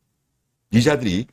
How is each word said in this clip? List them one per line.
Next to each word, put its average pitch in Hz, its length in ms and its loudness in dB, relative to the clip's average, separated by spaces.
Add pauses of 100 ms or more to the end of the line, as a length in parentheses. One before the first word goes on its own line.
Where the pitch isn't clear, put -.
(760)
여자들이 117 580 0